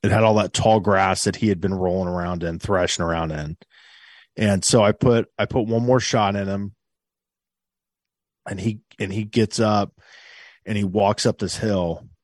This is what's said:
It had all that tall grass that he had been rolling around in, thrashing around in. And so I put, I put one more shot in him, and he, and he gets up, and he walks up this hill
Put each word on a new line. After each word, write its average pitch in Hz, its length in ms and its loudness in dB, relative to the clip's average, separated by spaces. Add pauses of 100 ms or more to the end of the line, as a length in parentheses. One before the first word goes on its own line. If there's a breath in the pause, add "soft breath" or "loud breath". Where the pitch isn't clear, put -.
It 101 80 2
had 110 120 4
all 110 140 6
that 101 180 0
tall 110 260 4
grass 95 440 2
that 101 120 0
he 110 120 0
had 92 120 0
been 95 140 -2
rolling 92 340 0
around 90 340 -4
in, 82 160 -6
thrashing 90 460 -2
around 82 280 -2
in. 76 260 -8 (760 loud breath)
And 98 300 0
so 117 180 4
I 104 100 6
put, 117 440 2
I 107 80 0
put 117 220 -2
one 113 180 -2
more 123 160 4
shot 104 360 0
in 98 120 -4
him, 98 260 -6 (1700)
and 98 100 -8
he, 107 220 -4 (180)
and 98 140 -6
he 107 120 -4
gets 110 360 0
up, 104 320 2 (720 loud breath)
and 104 140 -4
he 104 60 -2
walks 101 420 0
up 110 120 0
this 95 200 -6
hill 90 500 -4 (160)